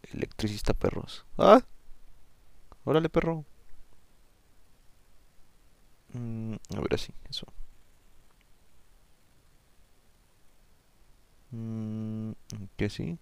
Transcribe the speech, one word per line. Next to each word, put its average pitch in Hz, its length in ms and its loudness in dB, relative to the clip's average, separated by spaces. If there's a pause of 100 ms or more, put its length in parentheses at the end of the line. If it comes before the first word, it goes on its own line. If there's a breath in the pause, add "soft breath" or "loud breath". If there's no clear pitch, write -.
(140)
Electricista, - 580 0
perros. - 540 -2 (100)
¡Ah! 247 240 12 (1200)
Órale, 156 260 6
perro. 165 340 2 (2750)
Mm, 113 400 -4 (200)
a - 60 0
ver, - 140 2
así, - 180 -2 (160)
eso. - 180 -8 (4000)
Mm, 110 840 -4 (440)
¿qué 104 100 2
así? 165 360 -4